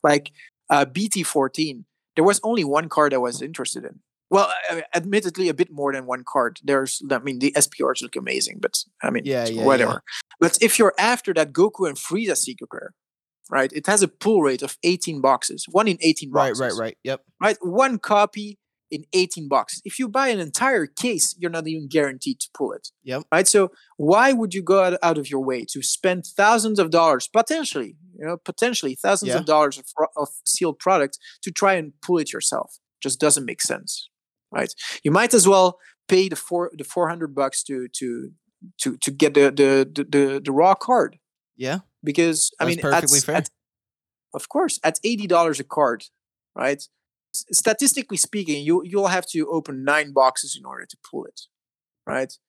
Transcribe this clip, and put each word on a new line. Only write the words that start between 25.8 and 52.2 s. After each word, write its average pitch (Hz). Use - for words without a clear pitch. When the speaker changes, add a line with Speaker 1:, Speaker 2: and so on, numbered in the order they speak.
Speaker 1:
spend 180
thousands 214
of 165
dollars, 160
potentially, 226
you 151
know, 170
potentially 208
thousands 196
Speaker 2:
Yeah. -
Speaker 1:
of 160
dollars 151
of, 131
of 147
sealed 165
product 165
to 190
try 196
and 156
pull 175
it 147
yourself? -
Just 135
doesn't 147
make 117
sense, -
right? -
You 147
might 214
as 190
well 185
pay 190
the 185
four, 175
the 147
four 175
hundred 165
bucks 135
to, 127
to, 123
to, 127
to -
get 139
the, 143
the, 135
the, 143
the, 139
the 139
raw 170
card. 240
Speaker 2:
Yeah. 131
Speaker 1:
Because, 156
I 165
Speaker 2:
That's 170
Speaker 1:
mean, 165
Speaker 2:
perfectly 147
Speaker 1:
at, 135
Speaker 2:
fair. 156
Speaker 1:
at, 156
of -
course, 320
at 160
eighty 208
dollars 170
a 139
card, 123
right? 143
S-, -
statistically 226
speaking, 160
you, 170
you'll 190
have 180
to 156
open 151
nine 147
boxes 131
in 135
order -
to -
pull -
it, -
right? 131